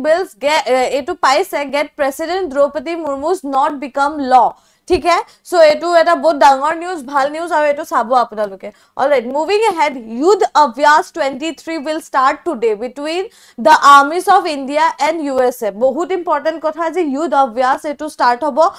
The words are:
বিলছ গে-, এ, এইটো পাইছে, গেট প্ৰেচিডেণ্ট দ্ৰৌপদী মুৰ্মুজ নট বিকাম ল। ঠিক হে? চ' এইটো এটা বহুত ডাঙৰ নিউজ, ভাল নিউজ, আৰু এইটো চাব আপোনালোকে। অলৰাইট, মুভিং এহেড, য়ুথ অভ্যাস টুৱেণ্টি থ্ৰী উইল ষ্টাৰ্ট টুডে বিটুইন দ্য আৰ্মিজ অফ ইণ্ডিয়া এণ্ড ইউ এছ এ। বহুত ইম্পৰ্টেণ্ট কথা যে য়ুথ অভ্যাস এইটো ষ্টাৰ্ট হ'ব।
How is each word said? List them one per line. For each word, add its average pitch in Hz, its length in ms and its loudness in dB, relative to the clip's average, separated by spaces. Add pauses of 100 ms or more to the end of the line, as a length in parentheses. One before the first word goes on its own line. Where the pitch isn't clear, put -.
বিলছ 330 260 0 (120)
গে-, 302 260 0
এ, 247 100 2 (120)
এইটো 285 260 -4
পাইছে, 302 500 0
গেট 285 320 -4
প্ৰেচিডেণ্ট 320 540 -4
দ্ৰৌপদী 285 460 -2
মুৰ্মুজ 302 480 -4
নট 277 280 0
বিকাম 285 480 -4
ল। 254 140 0 (520)
ঠিক 320 200 0
হে? 349 120 2 (260)
চ' - 100 -8
এইটো 320 400 4
এটা 330 200 4
বহুত 311 220 0
ডাঙৰ 277 400 4
নিউজ, 339 280 -8
ভাল 277 260 -2
নিউজ, 330 220 -6
আৰু 302 140 0
এইটো 294 180 -2
চাব 247 300 -2
আপোনালোকে। 208 580 -4 (240)
অলৰাইট, 277 300 0
মুভিং 311 340 -2
এহেড, 330 340 0 (240)
য়ুথ 370 240 2 (120)
অভ্যাস 294 580 2
টুৱেণ্টি 277 380 -4
থ্ৰী 330 260 -10
উইল 311 240 -6
ষ্টাৰ্ট 285 440 -2
টুডে 226 300 -2
বিটুইন 285 500 -6 (360)
দ্য 226 100 4
আৰ্মিজ 285 580 6
অফ 370 180 4
ইণ্ডিয়া 294 520 -2
এণ্ড 320 220 -2
ইউ 277 180 -4
এছ 254 240 0
এ। 208 80 -2
বহুত 262 400 -2
ইম্পৰ্টেণ্ট 320 520 -2
কথা 311 280 -4
যে 349 120 -2
য়ুথ 294 320 -4
অভ্যাস 269 520 0
এইটো 294 220 -8
ষ্টাৰ্ট 247 360 0
হ'ব। 285 160 0 (180)